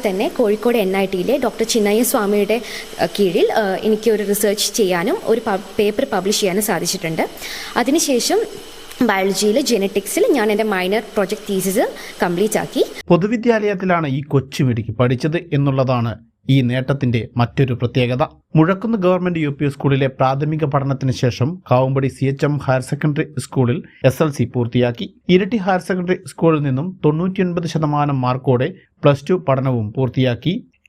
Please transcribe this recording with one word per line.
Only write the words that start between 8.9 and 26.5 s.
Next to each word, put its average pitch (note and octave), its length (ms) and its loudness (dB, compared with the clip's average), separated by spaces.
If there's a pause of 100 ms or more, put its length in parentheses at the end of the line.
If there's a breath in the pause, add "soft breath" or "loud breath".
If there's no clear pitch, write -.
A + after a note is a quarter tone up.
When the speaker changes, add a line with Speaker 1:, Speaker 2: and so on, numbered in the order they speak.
Speaker 1:
ബയോളജിയിൽ G3+ 600 2
ജനറ്റിക്സിൽ G3+ 720 0
ഞാൻ A3 200 2
എൻ്റെ G#3+ 120 2
മൈനർ G3 380 0 (120)
പ്രോജക്ട് G#3 360 -2
തീസിസ് G3 440 0 (300 loud breath)
കംപ്ലീറ്റ് F#3 360 0
ആക്കി. G#3 260 0 (220 loud breath)
Speaker 2:
പൊതുവിദ്യാലയത്തിലാണ് G3 1000 2
ഈ C3+ 140 -2
കൊച്ചുമിടുക്കി B2+ 680 0
പഠിച്ചത് B2+ 460 0 (160)
എന്നുള്ളതാണ് C3 760 0 (220)
ഈ C3+ 120 6
നേട്ടത്തിന്റെ B2 760 0
മറ്റൊരു B2 360 0
പ്രത്യേകത. B2 500 0 (320)
മുഴക്കുന്ന് F#3+ 420 2
ഗവൺമെന്റ് F3+ 420 2
യു D3 100 0
പി C#3+ 200 -2
സ്കൂളിലെ C#3 380 0
പ്രാഥമിക C#3+ 560 0
പഠനത്തിന് C3+ 480 0
ശേഷം C3+ 500 -2 (100)
കാവുമ്പടി C3+ 360 2
സി B2+ 180 -4
എച്ച് C#3 200 0
എം D3 120 0
ഹയർ C3 240 0
സെക്കൻഡറി D3+ 440 -2 (140)
സ്കൂളിൽ B2 440 0 (220 loud breath)
എസ് C3+ 180 2
എൽ D3+ 80 2
സി C3+ 120 -2
പൂർത്തിയാക്കി. A#2+ 720 -2 (140)
ഇരിട്ടി F#3+ 280 4
ഹയർ F#3 220 0
സെക്കൻഡറി F#3 380 -2 (100)
സ്കൂളിൽ D#3+ 320 2